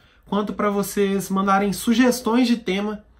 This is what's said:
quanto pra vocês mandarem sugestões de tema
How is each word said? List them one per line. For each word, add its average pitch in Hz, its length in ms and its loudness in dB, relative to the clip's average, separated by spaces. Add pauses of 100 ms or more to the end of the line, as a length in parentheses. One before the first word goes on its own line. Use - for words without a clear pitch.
(280)
quanto 202 260 -2
pra 208 160 -2
vocês 196 600 -2
mandarem 196 420 0
sugestões 240 760 2
de 233 100 2
tema 202 460 -4 (160)